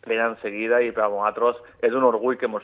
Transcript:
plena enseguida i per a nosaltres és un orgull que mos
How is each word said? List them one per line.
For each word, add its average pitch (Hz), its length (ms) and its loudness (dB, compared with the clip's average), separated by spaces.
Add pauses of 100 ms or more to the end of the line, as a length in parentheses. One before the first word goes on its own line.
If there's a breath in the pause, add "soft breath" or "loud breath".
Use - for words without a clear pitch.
plena 113 280 -2
enseguida 113 540 -2
i 117 100 -2
per 113 120 -2
a 104 40 0
nosaltres 107 480 0 (260 loud breath)
és 117 100 2
un 131 120 2
orgull 120 340 2
que 127 100 -2
mos 107 160 -6